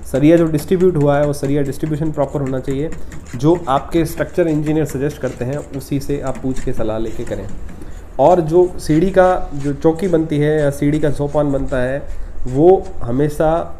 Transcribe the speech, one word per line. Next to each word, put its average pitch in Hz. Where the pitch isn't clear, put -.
सरिया 151
जो 165
distribute 175
हुआ 143
है, 147
वो 143
सरिया 143
distribution 151
proper 143
होना 131
चाहिए। 139
जो 151
आपके 147
structure 165
engineer 151
सजेस्ट 156
करते 127
हैं, 139
उसी 143
से 143
आप 127
पूछ 131
के 131
सलाह 110
लेके 113
करें। 104
और 170
जो 175
सीढ़ी 165
का 185
जो 143
चौकी 160
बनती 160
है 151
या 147
सीढ़ी 147
का 151
सोपान 147
बनता 135
है, 131
वो 175
हमेशा 147